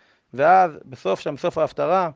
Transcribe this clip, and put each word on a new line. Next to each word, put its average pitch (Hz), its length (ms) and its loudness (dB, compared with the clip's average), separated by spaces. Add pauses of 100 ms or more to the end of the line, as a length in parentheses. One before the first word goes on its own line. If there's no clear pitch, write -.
(340)
ואז 170 380 4 (140)
בסוף 170 340 -6
שם, 147 180 -8
סוף 175 200 -6
ההפטרה, 160 580 -2